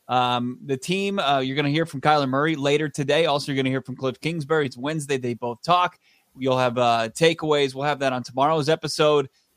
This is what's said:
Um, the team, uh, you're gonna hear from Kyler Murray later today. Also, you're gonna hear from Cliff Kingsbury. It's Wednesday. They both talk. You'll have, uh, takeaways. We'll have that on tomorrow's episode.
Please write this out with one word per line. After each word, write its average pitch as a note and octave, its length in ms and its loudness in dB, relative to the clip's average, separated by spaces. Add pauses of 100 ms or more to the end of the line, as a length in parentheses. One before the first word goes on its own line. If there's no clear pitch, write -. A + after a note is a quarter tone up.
Um, B2 540 0
the C#3 140 -4
team, G3 420 -4
uh, C#3+ 200 2
you're C3 180 -4
gonna D3 140 0
hear D#3 160 0
from C3+ 160 -10
Kyler D3+ 260 4
Murray C#3+ 260 0
later D3 360 0
today. D3 340 0
Also, D3 260 0
you're C3+ 60 -2
gonna C3 140 0
hear C3 100 -2
from B2+ 160 -12
Cliff C3 240 -6
Kingsbury. D#3 460 -2
It's B2 100 -8
Wednesday. C#3+ 400 -4
They B2 160 -4
both A#2 300 -8
talk. F3 360 0 (380)
You'll C3 220 0
have, B2 180 2
uh, A#2 380 2
takeaways. D3+ 600 2
We'll C3+ 100 -6
have C#3+ 160 0
that C3+ 120 0
on B2+ 100 -4
tomorrow's C#3+ 460 0
episode. D3+ 600 2 (260)